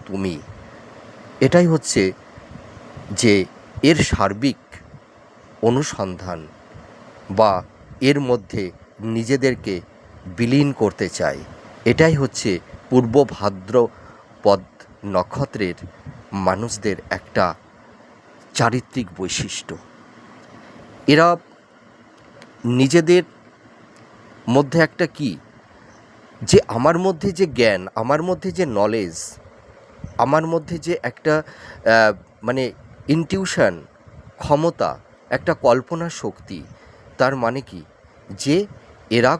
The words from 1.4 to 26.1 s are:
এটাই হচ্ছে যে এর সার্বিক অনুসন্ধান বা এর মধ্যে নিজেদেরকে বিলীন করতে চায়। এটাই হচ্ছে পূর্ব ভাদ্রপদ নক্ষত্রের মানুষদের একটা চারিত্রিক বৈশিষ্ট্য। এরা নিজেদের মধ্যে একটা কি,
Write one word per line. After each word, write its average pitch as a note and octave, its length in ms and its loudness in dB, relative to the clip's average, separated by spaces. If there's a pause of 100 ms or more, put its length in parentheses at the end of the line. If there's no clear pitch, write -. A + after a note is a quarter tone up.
এটাই F3 260 4
হচ্ছে B2 460 0 (960)
যে G2+ 340 2 (380)
এর D#3 140 6
সার্বিক G#2+ 640 -2 (1040)
অনুসন্ধান F#2 840 -4 (840)
বা G#2 220 4 (480)
এর C#3+ 200 2
মধ্যে A2+ 500 -4 (300)
নিজেদেরকে A2+ 800 -2 (560)
বিলীন C3+ 360 2
করতে G#2 360 -2
চায়। C#2+ 300 -4 (460)
এটাই D#3 300 4
হচ্ছে C3 360 -4 (400)
পূর্ব B2+ 400 4
ভাদ্রপদ G2+ 1300 -2 (440)
নক্ষত্রের G2 680 -4 (580)
মানুষদের G2+ 640 -2 (140)
একটা F#2 440 -2 (1000)
চারিত্রিক A#2+ 640 -2
বৈশিষ্ট্য। - 580 -8 (1300)
এরা E3 300 6 (1300)
নিজেদের D#3 580 4 (1300)
মধ্যে C#3 320 2
একটা D#3 260 0
কি, C#3+ 240 -6 (1120)